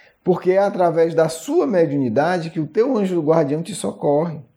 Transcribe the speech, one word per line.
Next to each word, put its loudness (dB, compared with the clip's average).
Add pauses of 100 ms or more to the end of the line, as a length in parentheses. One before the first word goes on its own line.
(220)
Porque 0
é 2
através 2
da 2
sua -2
mediunidade 0
que -6
o -2
teu 0
anjo 0
do 0
guardião 0
te -10
socorre, -2 (160)